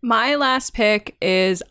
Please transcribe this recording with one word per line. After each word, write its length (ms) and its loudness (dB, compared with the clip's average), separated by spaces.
My 340 0
last 380 -2
pick 480 0
is 480 0